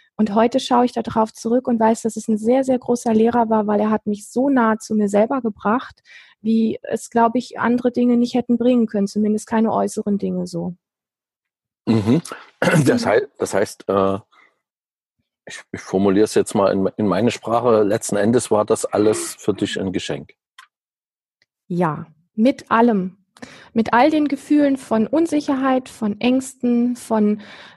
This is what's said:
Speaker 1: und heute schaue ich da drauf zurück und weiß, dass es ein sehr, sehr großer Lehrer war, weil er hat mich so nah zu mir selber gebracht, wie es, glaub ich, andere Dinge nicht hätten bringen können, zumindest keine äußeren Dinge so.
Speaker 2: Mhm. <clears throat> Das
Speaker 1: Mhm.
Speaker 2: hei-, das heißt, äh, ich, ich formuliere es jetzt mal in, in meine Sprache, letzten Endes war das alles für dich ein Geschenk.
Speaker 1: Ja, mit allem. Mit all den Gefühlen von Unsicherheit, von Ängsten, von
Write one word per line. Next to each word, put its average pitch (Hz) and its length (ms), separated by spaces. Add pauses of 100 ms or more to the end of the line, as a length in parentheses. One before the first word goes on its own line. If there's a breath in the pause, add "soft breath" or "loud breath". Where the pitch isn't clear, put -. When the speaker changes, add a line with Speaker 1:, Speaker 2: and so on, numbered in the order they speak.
(160 soft breath)
Speaker 1:
und 214 180
heute 247 260
schaue 247 240
ich 247 80
da 233 100
drauf 226 300
zurück 247 360
und 240 100
weiß, 226 240
dass 220 140
es 220 100
ein 214 120
sehr, 247 260
sehr 254 140
großer 240 360
Lehrer 226 360
war, 214 160
weil 208 140
er 214 100
hat 214 160
mich 208 220
so 254 200
nah 226 300
zu - 160
mir 208 140
selber 214 320
gebracht, 226 640 (380 loud breath)
wie 226 420
es, - 280
glaub 233 260
ich, - 220
andere 240 320
Dinge 247 260
nicht 240 180
hätten 240 240
bringen 240 280
können, 202 200
zumindest 214 400
keine 220 260
äußeren 202 460
Dinge 180 280
so. 175 280 (1120)
Speaker 2:
Mhm. 113 360 (380 loud breath)
<clears throat> 175 260
Das 123 180
Speaker 1:
Mhm. 113 40
Speaker 2:
hei-, 110 200 (100)
das - 140
heißt, - 360
äh, 98 300 (1300 soft breath)
ich, - 160 (100)
ich 117 80
formuliere 98 440
es - 100
jetzt 101 200
mal 101 180
in, 98 240
in 107 100
meine 101 240
Sprache, 113 520
letzten 104 340
Endes 113 340
war 107 140
das 110 200
alles 107 540
für - 160
dich 98 240
ein 95 140
Geschenk. 80 420 (1300)
Speaker 1:
Ja, 165 400 (280)
mit 233 360
allem. 220 480 (540 loud breath)
Mit 226 200
all 254 180
den 302 180
Gefühlen 285 480
von 220 300
Unsicherheit, 269 800
von 208 320
Ängsten, 247 760
von 208 460 (340 loud breath)